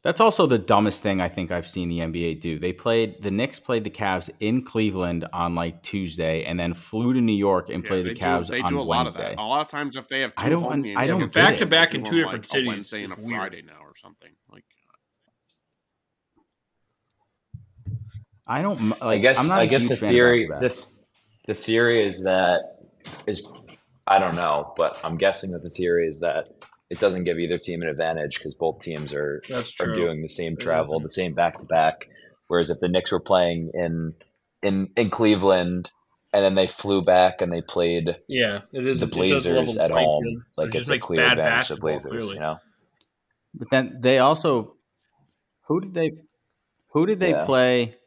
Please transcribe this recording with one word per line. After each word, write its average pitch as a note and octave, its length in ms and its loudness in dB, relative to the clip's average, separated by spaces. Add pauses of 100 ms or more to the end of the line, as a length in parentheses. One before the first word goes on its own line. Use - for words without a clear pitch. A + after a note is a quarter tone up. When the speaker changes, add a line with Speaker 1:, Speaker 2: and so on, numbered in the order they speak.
Speaker 1:
That's E3 180 -2
also G#3 280 6
the B2+ 120 4
dumbest G2+ 420 2
thing F#2+ 200 0
I F2 80 -2
think F2 200 -6
I've F2 160 -4
seen F2+ 220 -6
the E2+ 140 -4
N E2 100 -4
B E2+ 140 -4
A E2 80 -2
do. D#2 260 -6
They F2+ 140 -4
played, A2+ 480 -2
the G2+ 100 -4
Knicks A#2 260 -4
played A2+ 280 -4
the G#2 40 -6
Cavs F#2+ 400 -4 (120)
in A#2 220 0
Cleveland F#2 680 -2
on, F2 240 -4
like, E2+ 260 -6
Tuesday E2 640 -4
and F2 160 -6
then F2 140 -2
flew A#2 400 -2
to B2+ 80 2
New A2+ 100 2
York G2 380 2
and F2+ 120 -6
Speaker 2:
Yeah, - 60 -12
Speaker 1:
played F#2 180 -2
the - 40 -4
Speaker 2:
they E2+ 60 -6
do, - 100 -16
Speaker 1:
Cavs F2 240 0
Speaker 2:
they B2 100 -4
Speaker 1:
on - 100 -2
Speaker 2:
do C#3 120 -2
a - 0 -
lot B2 260 0
of G2+ 80 -6
Speaker 1:
Wednesday. G2+ 200 -8
Speaker 2:
that. G#2+ 60 -8
A G#2+ 40 -6
lot C#3 160 0
of D3 80 -8
times C#3+ 260 -8
if C3+ 140 -14
they C3+ 100 -4
have B2+ 160 -4
Speaker 1:
I - 80 -6
Speaker 2:
two C3 60 0
Speaker 1:
don't E3+ 140 2
Speaker 2:
home B2+ 100 -4
Speaker 1:
un-, C#3 80 0
Speaker 2:
games, A2 180 -4
Speaker 1:
I C3 80 2
don't F#3 140 0
Speaker 2:
they C3 60 0
Speaker 1:
get - 20 -8
it. - 40 -14 (180)
Speaker 3:
Back-to-back E3 400 2
Speaker 2:
do C#3+ 60 -4
Speaker 3:
in B2 60 -4
Speaker 2:
them, - 80 -4
Speaker 3:
two E3 60 2
Speaker 2:
like, D#3+ 80 2
Speaker 3:
different A2 200 -6
Speaker 2:
a - 40 -2
Speaker 3:
cities C3 180 0
Speaker 2:
Wednesday G#2 380 -6
and F#2+ 80 -10
a - 40 -10
Speaker 3:
is G#2+ 60 -16
weird. A#2 160 -8
Speaker 2:
Friday F2 220 -10
now D2+ 200 -20
or D2 140 -20
something. E2+ 360 -20 (200)
Like, - 140 -20 (3750)
Speaker 1:
I C3 160 -2
don't F#3+ 180 -2
m-, A2 220 0
Speaker 4:
I C3 40 -6
Speaker 1:
like, G#2+ 160 2
Speaker 4:
guess, B2 180 6
Speaker 1:
I'm C#3 80 4
not F#3 120 4
Speaker 4:
I - 40 6
Speaker 1:
a A2 40 4
Speaker 4:
guess B2+ 160 4
Speaker 1:
huge B2 80 0
Speaker 4:
the B2 40 2
Speaker 1:
fan G#2 140 -2
of - 60 6
Speaker 4:
theory, A#2+ 320 6
Speaker 1:
back-to-backs. D#2 380 -4 (600)
Speaker 4:
the, G#2+ 60 -4
the - 60 -6
theory A2+ 460 4
is F#2 180 -4
that F#2 360 4 (680)
is, G2 220 -6 (580)
I G2 140 6
don't F2 160 0
know, D2+ 400 -2
but D#2+ 280 0
I'm E2 140 -6
guessing F#2+ 340 0
that E2+ 120 -10
the F2 60 -12
theory E2+ 380 0
is D2+ 120 -8
that D#2+ 280 -2 (420)
it F2+ 100 -10
doesn't F#2 240 2
give E2+ 160 -2
either E2+ 180 -2
team E2+ 240 -8
an E2 60 -4
advantage D#2 520 -4
'cause D2 140 -12
both E2 260 -4
teams D2+ 340 -8
are, D2 360 -4
Speaker 3:
That's B2 320 -8
Speaker 4:
are F#2 40 0
Speaker 3:
true. A2+ 100 -4
Speaker 4:
doing E2 260 -2
the D#2+ 80 -8
same E2 240 -6
Speaker 3:
It D#2 60 -8
Speaker 4:
travel, D#2 380 0
Speaker 3:
isn't. D2+ 60 -4
Speaker 4:
the D#2 60 -8
same F2+ 240 -4
back-to-back. D#2+ 760 0 (400)
Whereas F2 220 2
if E2+ 100 -4
the F2+ 100 0
Knicks F2+ 220 0
were F#2 100 0
playing E2+ 520 2
in, E2 400 -4 (480)
in, G2 340 0
in A2+ 140 2
Cleveland F#2 800 2 (440)
and G2+ 100 4
then F#2+ 100 4
they F#2+ 140 4
flew G2 340 0
back F#2 400 6
and F2 100 -2
they E2+ 100 -4
played E2+ 560 0 (100)
Speaker 3:
Yeah, G#2+ 340 -2 (120)
it C3 120 -6
is, C3 140 0
Speaker 4:
the A#2+ 80 -2
Speaker 3:
it F#2 220 0
does B2+ 180 2
level F2 160 4
Speaker 4:
Blazers A#2 120 -2
Speaker 3:
the D#2 100 0
Speaker 4:
at D#2+ 60 0
Speaker 3:
playing D#2+ 160 4
Speaker 4:
home, D2+ 160 2
Speaker 3:
field. A#2 120 -6
It - 80 -14 (140)
Speaker 4:
like, D#2 140 -2
Speaker 3:
just D#2+ 100 -2
Speaker 4:
it's B2 80 -6
a - 20 2
Speaker 3:
makes B2+ 140 0
Speaker 4:
clear F2 120 -2
Speaker 3:
bad B2 220 4
Speaker 4:
advantage A#2 280 2
to - 80 -2
the - 40 -14
Speaker 3:
basketball, D#2 100 -2
Speaker 4:
Blazers, D2+ 220 -6
Speaker 3:
clearly. A2 240 -6
Speaker 4:
you - 60 -12
know? D#2 160 -4 (960)
Speaker 1:
But A2 160 -12
then C3 300 0
they B2+ 180 4
also, C#3 560 2 (880)
who D#3+ 160 -2
did F#3+ 160 -10
they, D#3+ 160 -2 (800)
who D#3 160 2
did G3+ 140 0
they F#3 120 2
Speaker 4:
Yeah. D3+ 140 0
Speaker 1:
play? B2+ 500 2 (120)